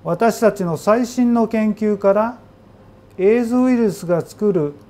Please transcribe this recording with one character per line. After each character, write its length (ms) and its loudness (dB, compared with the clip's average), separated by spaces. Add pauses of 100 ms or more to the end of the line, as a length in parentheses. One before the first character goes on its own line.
私 380 -2
た 140 2
ち 100 -6
の 140 -2
最 280 0
新 280 0
の 160 2
研 240 -2
究 240 -2
か 160 2
ら、 240 -2 (800)
エ 240 2
イ 0 -
ズ 160 -2
ウ 120 2
イ 60 2
ル 160 0
ス 140 -12
が 160 0
作 320 -4
る 200 -2 (160)